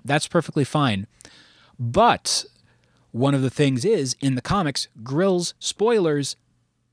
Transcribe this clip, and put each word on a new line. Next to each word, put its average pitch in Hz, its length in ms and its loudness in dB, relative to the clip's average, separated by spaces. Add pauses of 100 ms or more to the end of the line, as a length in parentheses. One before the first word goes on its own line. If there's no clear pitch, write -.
That's 143 240 0
perfectly 156 380 0
fine. 113 420 0 (720)
But 156 640 2 (680)
one 135 220 2
of 135 80 0
the 131 80 0
things 135 360 0
is, 165 340 0
in 135 160 0
the 123 60 -4
comics, 175 480 -2 (140)
Grills, 175 560 0
spoilers, 170 760 0 (580)